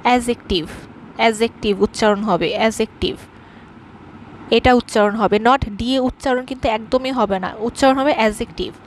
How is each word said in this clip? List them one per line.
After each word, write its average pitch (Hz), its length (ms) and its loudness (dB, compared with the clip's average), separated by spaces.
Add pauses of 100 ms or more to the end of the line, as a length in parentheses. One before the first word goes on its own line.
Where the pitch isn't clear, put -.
অ্যাডজেক্টিভ, 240 600 0 (540)
অ্যাডজেক্টিভ 226 560 0 (120)
উচ্চারণ 208 440 0
হবে, 175 180 0 (120)
অ্যাডজেক্টিভ 220 560 -2 (1400)
এটা 240 220 4
উচ্চারণ 208 420 0
হবে, 208 160 2 (100)
not 262 140 4 (180)
ডি 233 160 -4
এ 269 40 2
উচ্চারণ 254 500 -2
কিন্তু 254 160 -10 (120)
একদমই 254 420 -2
হবে 196 240 0
না, 202 60 -6 (180)
উচ্চারণ 262 340 2
হবে 285 180 2
অ্যাডজেক্টিভ 208 520 -2 (160)